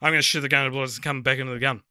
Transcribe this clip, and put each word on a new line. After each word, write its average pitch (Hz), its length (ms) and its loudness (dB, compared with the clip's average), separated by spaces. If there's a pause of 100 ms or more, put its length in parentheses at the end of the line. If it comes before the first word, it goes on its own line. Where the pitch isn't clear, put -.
I'm 156 120 2
gonna 156 100 4
shoot - 180 2
the 139 80 -4
gun, 139 160 4
the 135 60 2
bullets, 131 260 -4
and 117 80 -12
come 139 180 -4
back 131 160 2
into 131 140 -6
the 123 60 -6
gun. 123 320 -2